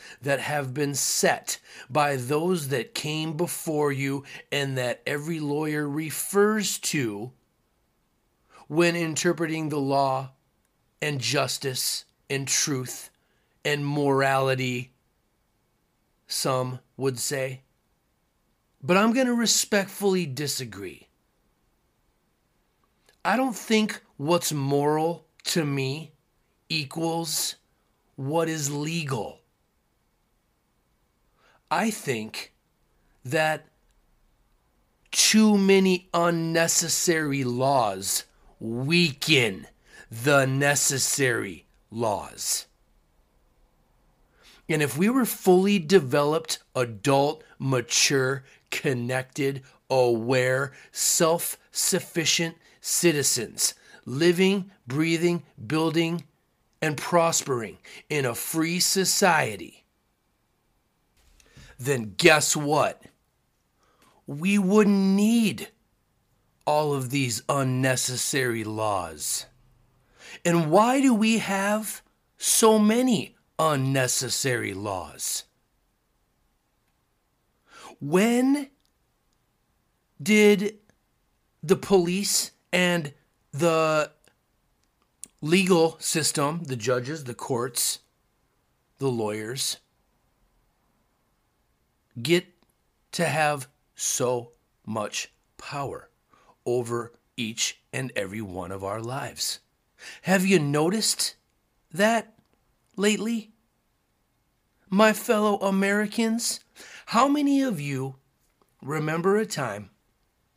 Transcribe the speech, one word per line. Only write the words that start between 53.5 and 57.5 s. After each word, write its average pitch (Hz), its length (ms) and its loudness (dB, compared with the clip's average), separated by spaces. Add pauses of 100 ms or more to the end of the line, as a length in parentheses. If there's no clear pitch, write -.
living, 180 640 2 (160)
breathing, 165 580 0 (220)
building, 160 580 0 (600)
and 156 140 -2
prospering 139 840 0 (300)